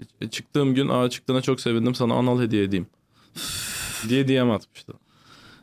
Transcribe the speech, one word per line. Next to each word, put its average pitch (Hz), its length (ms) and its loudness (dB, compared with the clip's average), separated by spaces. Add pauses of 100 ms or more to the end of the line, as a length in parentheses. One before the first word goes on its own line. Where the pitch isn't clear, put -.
(320)
çıktığım 135 440 0
gün, 135 140 2
"Aa, 123 200 2
çıktığına 127 320 -2
çok 127 200 0
sevindim, 120 340 0
sana 120 180 0
anal 123 280 2
hediye 110 220 2
edeyim." 95 240 -2 (1200)
diye 131 180 2
D 131 160 4
M 120 100 4
atmıştı. - 400 -8 (680)